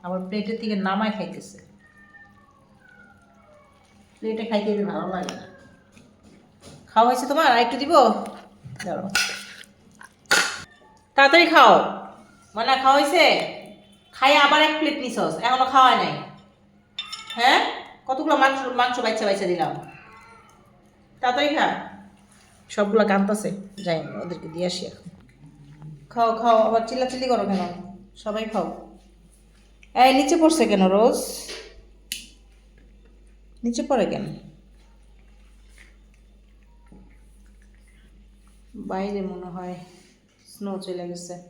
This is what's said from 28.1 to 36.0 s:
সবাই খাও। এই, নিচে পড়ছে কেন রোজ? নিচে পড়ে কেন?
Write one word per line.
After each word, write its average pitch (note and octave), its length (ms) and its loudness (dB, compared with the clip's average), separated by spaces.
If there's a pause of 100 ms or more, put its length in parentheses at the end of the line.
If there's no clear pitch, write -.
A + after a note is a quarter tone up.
সবাই G#3+ 300 -8
খাও। - 520 -8 (1000)
এই, C4 180 6
নিচে D4 240 2
পড়ছে D#4+ 280 4
কেন G3 220 2
রোজ? A3 300 4 (2500)
নিচে A#3+ 200 -4
পড়ে B3+ 220 0
কেন? - 200 -6 (4000)